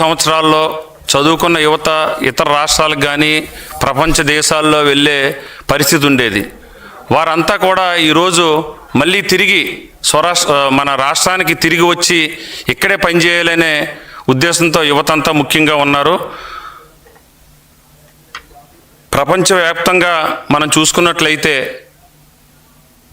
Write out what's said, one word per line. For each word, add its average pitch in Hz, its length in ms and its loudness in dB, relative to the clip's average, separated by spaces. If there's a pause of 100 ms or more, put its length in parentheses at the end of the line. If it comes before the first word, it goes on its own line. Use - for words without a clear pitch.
సంవత్సరాల్లో 160 600 2 (480)
చదువుకున్న 165 460 2 (100)
యువత 156 220 0 (400)
ఇతర 156 180 0 (120)
రాష్ట్రాలకు 151 500 0
కానీ 151 220 0 (520)
ప్రపంచ 143 320 0 (200)
దేశాల్లో 151 440 2 (100)
వెళ్ళే 143 300 2 (520)
పరిస్థితి 143 380 0
ఉండేది. 117 320 0 (760)
వారంతా 160 420 0
కూడా 185 300 2 (220)
ఈరోజు 170 360 2 (500)
మళ్ళీ 170 240 2 (120)
తిరిగి 185 300 2 (480)
స్వరాష్ట్ర, 165 440 0 (260)
మన 143 100 0 (160)
రాష్ట్రానికి 165 580 0
తిరిగి 165 300 2
వచ్చి 170 260 0 (540)
ఇక్కడే 190 320 -2
పనిచేయాలనే 170 680 2 (600)
ఉద్దేశంతో 165 480 0 (100)
యువతంతా 151 480 0
ముఖ్యంగా 151 360 2 (100)
ఉన్నారు. 143 300 2 (3000)
ప్రపంచవ్యాప్తంగా 175 1000 2 (400)
మనం 151 240 0
చూసుకున్నట్లయితే 156 800 0 (1600)